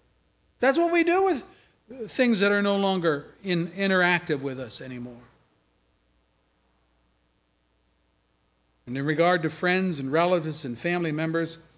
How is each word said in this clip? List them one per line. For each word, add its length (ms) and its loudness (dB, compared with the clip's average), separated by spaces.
That's 180 4
what 140 2
we 120 4
do 200 4
with 200 0
things 300 2
that 100 4
are 120 2
no 140 2
longer 500 0
in, 260 -2
interactive 720 0
with 180 -6
us 220 -12
anymore. 400 -12
And 100 -8
in 80 -4
regard 380 2
to 80 -2
friends 480 -2
and 120 -6
relatives 540 0
and 140 -8
family 340 -2
members, 460 -2